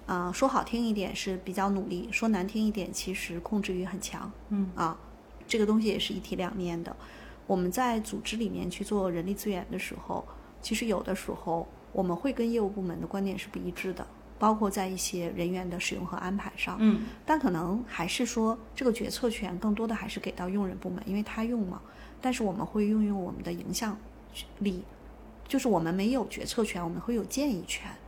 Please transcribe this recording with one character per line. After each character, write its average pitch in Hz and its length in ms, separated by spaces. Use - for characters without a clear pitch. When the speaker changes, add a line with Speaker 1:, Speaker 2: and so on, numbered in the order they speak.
Speaker 1:
啊， 180 260
说 269 160
好 262 160
听 233 220
一 220 80
点 202 220
是 190 220
比 185 140
较 190 180
努 196 180
力， 175 240
说 226 180
难 185 180
听 220 160
一 214 60
点 202 240
其 - 180
实 180 280
控 202 200
制 196 140
欲 180 100
很 185 160
强。 - 320
Speaker 2:
嗯。 196 260
Speaker 1:
啊， 170 200
这 - 100
个 214 80
东 214 160
西 220 60
也 196 100
是 - 160
一 196 60
体 - 160
两 180 200
面 175 280
的。 - 120
我 196 80
们 180 160
在 240 300
组 208 180
织 220 180
里 226 120
面 180 200
去 175 140
做 202 260
人 170 160
力 196 80
资 202 160
源 185 220
的 185 80
时 - 160
候， - 180
其 - 140
实 233 100
有 208 160
的 190 140
时 - 160
候 170 360
我 190 120
们 175 120
会 262 160
跟 233 200
业 233 100
务 202 80
部 202 120
门 170 200
的 165 60
观 196 160
点 190 160
是 - 80
不 - 100
一 180 140
致 190 220
的， - 120
包 220 160
括 214 160
在 196 160
一 190 100
些 175 360
人 175 180
员 185 180
的 175 120
使 - 160
用 180 100
和 180 120
安 196 200
排 - 180
上。 208 240
Speaker 2:
嗯。 214 260
Speaker 1:
但 311 140
可 269 100
能 180 380
还 - 200
是 240 200
说 220 280
这 269 100
个 233 80
决 214 160
策 - 180
权 190 300
更 214 160
多 226 140
的 226 80
还 196 120
是 - 120
给 190 140
到 180 140
用 196 200
人 185 100
部 185 100
门， 180 200
因 190 80
为 208 80
他 220 200
用 226 220
嘛。 180 160
但 254 140
是 240 80
我 208 100
们 185 140
会 214 180
运 214 220
用 202 180
我 180 80
们 185 120
的 170 100
影 175 180
响 214 240
力， 196 260
就 269 120
是 262 80
我 196 120
们 165 140
没 196 200
有 247 140
决 - 160
策 - 200
权， 185 200
我 170 60
们 175 100
会 240 140
有 214 100
建 269 240
议 185 200
权。 - 200